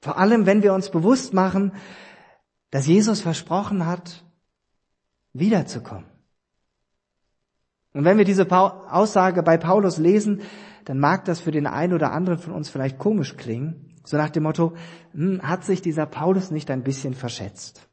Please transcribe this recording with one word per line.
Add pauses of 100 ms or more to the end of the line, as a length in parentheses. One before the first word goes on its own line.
Vor
allem,
wenn
wir
uns
bewusst
machen, (960)
dass
Jesus
versprochen
hat, (1080)
wiederzukommen. (1900)
Und
wenn
wir
diese
Pau-,
Aussage
bei
Paulus
lesen, (420)
dann
mag
das
für
den
einen
oder
anderen
von
uns
vielleicht
komisch
klingen,
so
nach
dem
Motto, (340)
„Hm,
hat
sich
dieser
Paulus
nicht
ein
bisschen
verschätzt?